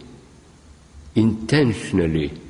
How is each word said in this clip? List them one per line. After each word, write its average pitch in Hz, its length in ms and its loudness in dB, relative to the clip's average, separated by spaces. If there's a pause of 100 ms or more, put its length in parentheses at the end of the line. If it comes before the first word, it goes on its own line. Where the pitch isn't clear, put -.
(1160)
intentionally 107 1160 0 (180)